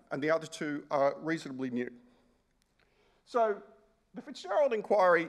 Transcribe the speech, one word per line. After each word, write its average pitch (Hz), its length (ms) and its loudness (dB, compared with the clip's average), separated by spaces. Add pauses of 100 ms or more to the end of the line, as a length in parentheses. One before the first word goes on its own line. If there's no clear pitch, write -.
(100)
and 143 100 -6
the 151 100 0
other 160 160 0
two 151 440 -8
are 139 320 2
reasonably 139 480 -6
new. 120 200 -4 (1300)
So 220 380 0 (500)
the - 100 -14
Fitzgerald 294 520 0
inquiry 180 540 4